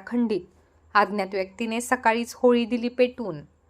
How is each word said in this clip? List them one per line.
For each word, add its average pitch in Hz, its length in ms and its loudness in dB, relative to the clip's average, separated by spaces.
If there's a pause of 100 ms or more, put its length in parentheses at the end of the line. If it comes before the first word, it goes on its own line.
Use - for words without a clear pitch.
खंडित. 220 340 -2 (540)
अज्ञात 202 380 2
व्यक्तीने 220 480 -4
सकाळीच 233 580 0
होळी 240 260 4
दिली 240 240 -4
पेटवून. 247 460 -2 (360)